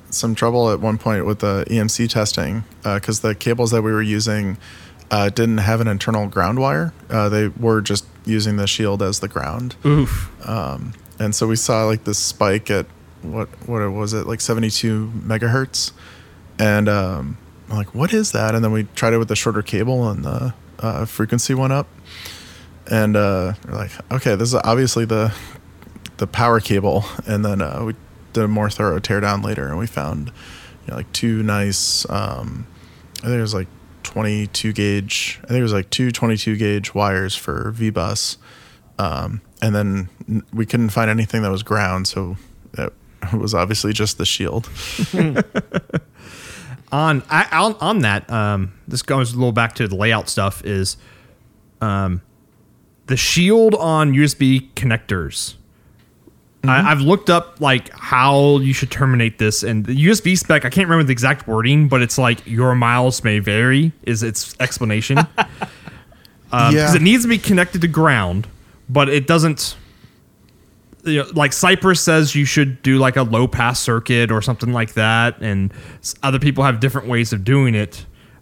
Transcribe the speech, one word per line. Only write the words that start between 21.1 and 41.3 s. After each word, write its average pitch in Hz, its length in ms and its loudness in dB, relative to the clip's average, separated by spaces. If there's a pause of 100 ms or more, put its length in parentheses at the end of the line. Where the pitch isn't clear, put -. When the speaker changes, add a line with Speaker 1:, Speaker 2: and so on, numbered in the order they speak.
Speaker 1:
went 131 200 0
up. 139 140 -2 (1000)
And, 107 280 2
uh, 95 380 0 (140)
we're - 80 -8
like, 107 160 -8 (200)
"Okay, 123 240 0
this 113 140 0
is 123 140 0
obviously 117 420 2
the, 110 280 0 (840)
the 98 100 -4
power 117 320 2
cable." 101 460 0 (200)
And 104 180 -2
then, 101 180 -2
uh, 73 220 -6
we 113 120 -6 (380)
did 113 100 0
a 107 40 0
more 107 220 0
thorough 101 300 -2
teardown 101 440 -2
later, 69 240 -6
and 76 120 -6
we 117 80 -4
found, 76 440 -6 (540)
you - 60 -12
know, 60 60 -10
like, - 140 -10
two 110 320 -2
nice, 101 640 -2
um, - 580 -6 (560)
I - 40 -8
think 123 120 -2
it - 20 -2
was, 107 140 -4
like, 95 120 -6 (360)
twenty-two 107 680 -4
gauge, 101 720 -2
I - 40 -20
think 123 120 0
it 127 40 2
was, 110 80 0
like, 98 200 -2
two 127 200 0
twenty-two 110 460 -2
gauge 104 360 -2
wires 98 420 0
for - 360 -6
V 113 200 -2
bus. 98 460 -4 (600)
Um, 98 420 -4 (200)
and 110 120 0
then 98 360 -2 (180)
n-, 107 240 -2
we 110 140 -2
couldn't 117 240 0
find 113 200 0
anything 110 340 0